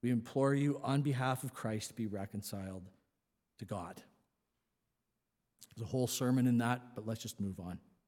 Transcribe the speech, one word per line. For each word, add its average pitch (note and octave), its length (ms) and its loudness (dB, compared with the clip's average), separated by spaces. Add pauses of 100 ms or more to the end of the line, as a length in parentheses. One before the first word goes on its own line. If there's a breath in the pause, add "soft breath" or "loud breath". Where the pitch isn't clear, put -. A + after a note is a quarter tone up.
We A#2+ 100 2
implore C3+ 420 4
you C#3+ 300 2
on C#3 180 2
behalf C3 440 0
of C3 80 -8
Christ, G#2+ 420 -4
be A2 120 -2
reconciled G2 760 -6 (760)
to - 40 -10
God. F#2 400 -8 (1700)
There's A#2 140 -8
a - 20 -10
whole B2+ 180 2
sermon B2+ 380 4
in A#2+ 120 6
that, A#2+ 240 2 (120)
but G#2+ 140 -8
let's A2+ 140 -4
just - 180 -10
move G2 180 -2
on. F2 220 -8 (280)